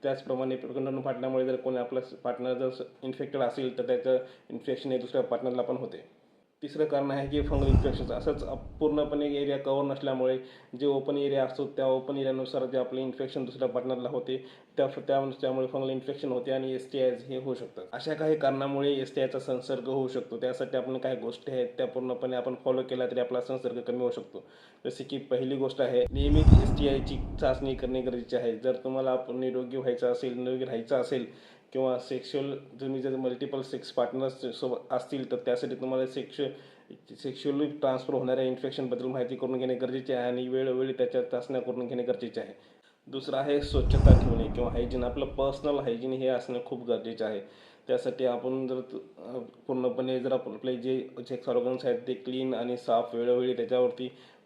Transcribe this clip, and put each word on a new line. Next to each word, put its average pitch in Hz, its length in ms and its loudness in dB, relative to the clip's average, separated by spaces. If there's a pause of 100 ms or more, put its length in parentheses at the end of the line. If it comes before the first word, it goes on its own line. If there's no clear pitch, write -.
त्याचप्रमाणे 131 520 -2
कंडोम 135 460 -4
फाटल्यामुळे 131 440 0
जर 131 100 0
कोणी 127 220 -2
आपला 123 220 -2 (240)
पार्टनर 123 300 -2
जर 127 160 0 (340)
इन्फेक्टेड 135 380 -4
असेल 127 360 -2
तर 120 100 -2
त्याचं 127 300 4 (320)
इन्फेक्शन 127 420 -4
हे 127 60 2
दुसऱ्या 123 260 0
पार्टनरला 123 380 0
पण 127 160 -2
होते. - 420 -12 (420)
तिसरं 151 240 0
कारण 139 260 0
आहे 139 160 -2
की 143 140 0
फंगल 143 260 2
इन्फेक्शन्स. 135 440 4
असंच 147 320 -2
अप-, - 360 -8
पूर्णपणे 147 560 2
एरिया 139 220 0
कव्हर 135 280 0
नसल्यामुळे 131 520 0 (420)
जे 143 60 0
ओपन 143 320 2
एरिया 139 260 2
असतो 131 240 -4
त्या 135 180 -2
ओपन 131 320 2
एरियानुसार 131 480 -2
जे 127 120 -2
आपले 127 240 -2
इन्फेक्शन 131 440 -4
दुसऱ्या 127 220 -2
पार्टनरला 123 420 -2
होते 131 360 -4 (320)
त्या, 139 100 4
त्या, 139 420 0 (120)
त्यामुळे 131 260 0
फंगल 135 220 -2
इन्फेक्शन 135 420 -4
होते 123 200 -2
आणि 131 220 -2
एसटीआयज 127 500 0
हे 131 140 -6
होऊ 131 160 -4
शकतात. - 300 -10 (100)
अशा 135 200 -4
काही 156 220 2
कारणामुळे 139 580 2
एसटीआयचा 131 460 0
संसर्ग 127 480 -4
होऊ 131 200 0
शकतो. 123 300 -6
त्यासाठी 127 400 -2
आपण 127 200 -2
काही 131 180 -2
गोष्टी 117 360 -6
आहेत 123 160 0 (100)
त्या 127 100 0
पूर्णपणे 127 480 -2
आपण 123 200 -2 (100)
फॉलो 131 160 2
केल्या 127 300 -2
तरी 123 80 0
आपला 123 220 0
संसर्ग 123 400 -4
कमी 123 180 -2
होऊ 123 120 2
शकतो. - 320 -8 (420)
जसे - 180 -6
की 139 140 -8
पहिली 131 380 -2
गोष्ट 131 260 -2
आहे 123 300 4
नियमित 143 320 6 (200)
एसटीआयची 139 540 2 (240)
चाचणी 135 340 0
करणे 127 260 -2
गरजेचे 123 360 -2
आहे. 113 200 0
जर 127 180 0
तुम्हाला 131 360 -2
आपण 127 280 -2
निरोगी 127 380 -2
व्हायचं 123 340 0
असेल, 123 260 -2
निरोगी 127 280 -2
राहायचं 120 360 0
असेल 123 240 -2 (480)
किंवा 131 260 2
सेक्शुअल 139 580 -4
तुम्ही 131 440 -8
जर 135 140 -2
मल्टिपल 131 460 -4
सेक्स 135 300 -10
पार्टनर्स 131 540 -2 (140)
सोबत 123 340 -4
असतील 127 380 -4
तर 127 40 -2
त्यासाठी 123 400 -2
तुम्हाला 131 300 -2
सेक्शु-, 135 440 -6 (680)
सेक्शुअली 139 480 -2
ट्रान्सफर 139 480 -2
होणाऱ्या 127 300 2
इन्फेक्शनबद्दल 127 640 -2
माहिती 127 300 -2
करून 127 220 -2
घेणे 127 180 0
गरजेचे 127 380 -2
आहे 123 140 0
आणि 123 200 -2
वेळोवेळी 131 460 0
त्याच्या 127 280 2
चाचण्या 123 400 -2
करून 123 260 -4
घेणे 123 160 -4
गरजेचे 120 380 -2
आहे. 101 120 -10 (540)
दुसरं 135 300 -4
आहे 143 240 2
स्वच्छता - 600 10
ठेवणे 113 200 4
किंवा 117 280 -2
हायजीन. 120 320 0
आपलं 127 220 -2
पर्सनल 139 540 0
हायजीन 127 320 -2
हे 131 160 0
असणं 123 380 0
खूप 123 220 -6
गरजेचं 113 380 -2
आहे. 104 140 -4 (480)
त्यासाठी 127 380 0
आपण 127 420 0
जर 127 140 -4
त-, - 140 -12 (220)
अ, 117 200 -12 (300)
पूर्णपणे 127 520 0
जर 127 120 -2
आपण - 200 -2
आपले 127 260 -4
जे 127 320 -2 (200)
सेक्स 127 200 -6
ऑर्गन्स 123 360 0
आहेत 120 220 2
ते 131 60 -2
क्लीन 127 400 -4
आणि 120 240 -2
साफ 120 380 0
वेळोवेळी 123 380 2
त्याच्यावरती 123 580 2 (340)